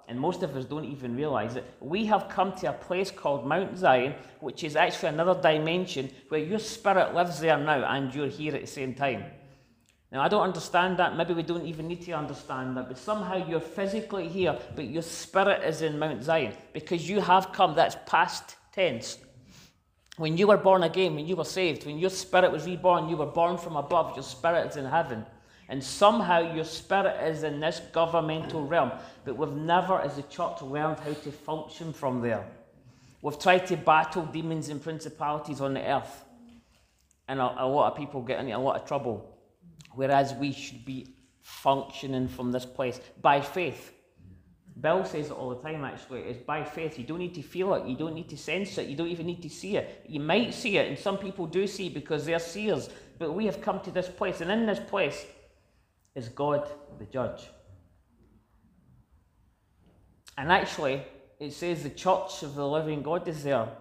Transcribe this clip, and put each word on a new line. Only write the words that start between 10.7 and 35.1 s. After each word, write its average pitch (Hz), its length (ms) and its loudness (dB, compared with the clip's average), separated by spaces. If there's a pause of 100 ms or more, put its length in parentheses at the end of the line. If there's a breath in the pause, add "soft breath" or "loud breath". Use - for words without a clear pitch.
that. 175 180 4
Maybe 170 180 2
we 170 80 0
don't 170 240 -2
even 156 220 -8
need 175 160 -8
to 175 80 -8
understand 135 680 -4
that. 127 100 -6
But 131 120 -10
somehow 190 480 -2
you're 165 120 0
physically 196 680 -4
here, 165 320 2 (160)
but 151 100 -6
your 143 160 -4
spirit 190 640 2
is 156 180 0
in 156 160 0
Mount 151 240 -2
Zion 143 320 2 (180)
because 160 380 -4
you 202 120 2
have 185 300 6
come. 180 220 4
That's 151 320 4
past - 520 0 (160)
tense. 147 440 0 (1000 loud breath)
When 160 200 0
you 202 80 6
were 202 120 10
born 190 260 8
again, 170 320 2
when 151 100 -4
you 180 100 -2
were 160 100 -2
saved, 170 420 -2
when 147 100 -8
your 185 140 0
spirit 185 400 4
was 156 160 -4
reborn, 175 420 2
you 165 80 0
were 151 80 0
born 170 320 2
from 165 200 -6
above. 160 380 0
Your 135 80 -8
spirit 170 440 0
is - 100 -8
in 139 80 -6
heaven. 131 400 0 (440 loud breath)
And 135 140 -6
somehow 180 720 4
your 156 120 -2
spirit - 520 0 (100)
is 156 140 -2
in 147 180 -2
this 165 200 -2 (140)
governmental 160 720 0
realm. 143 240 4 (340 loud breath)
But 127 120 -4
we've 147 160 0
never, 170 460 2
as 143 200 -4
a 143 40 -8
church, - 380 -6
learned 151 380 -2
how 151 140 -6
to 147 180 -10
function 156 640 -10
from 127 280 -2
there. 110 240 0 (800 soft breath)
We've 147 160 -6
tried 180 280 6
to 170 100 0
battle 160 480 4
demons 156 440 -4
and 147 140 -8
principalities 151 800 -6